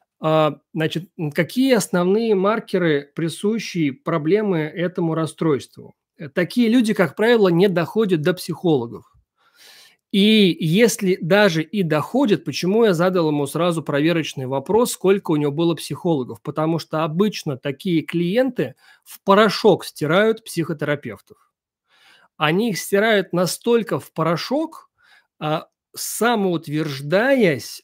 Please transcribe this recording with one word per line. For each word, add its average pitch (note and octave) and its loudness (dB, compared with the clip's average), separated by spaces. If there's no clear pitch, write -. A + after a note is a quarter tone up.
А, D#3 2
значит, D#3+ -4
м, D3+ -4
какие B3 0
основные G3 0
маркеры F#3 0
присущи E3 -4
проблемы E3 -2
этому E3 -4
расстройству? D#3+ -4
Э, D3+ -14
такие G3 0
люди, A3+ 2
как E3+ 0
правило, A3 4
не F3 4
доходят F3 0
до F3 0
психологов. C3 -4
И G3+ 4
если F#3+ 2
даже F3+ 2
и G3+ -4
доходят, F3 0
почему G3 0
я G3 4
задал F3 0
ему D3 -2
сразу D#3+ -2
проверочный D3 -2
вопрос, F#3 0
сколько F#3+ 0
у D3+ 2
него D3 0
было E3 0
психологов? C#3 -4
Потому D#3 -2
что D#3 -6
обычно E3 -2
такие D3+ -4
клиенты F#3+ -2
в - -20
порошок G3 4
стирают G3+ 0
психотерапевтов. D3 -6
Они F3+ 0
их E3 -4
стирают G3+ 0
настолько F#3 0
в - -20
порошок, F3 -4
а, D#3 -4
самоутверждаясь E3+ -2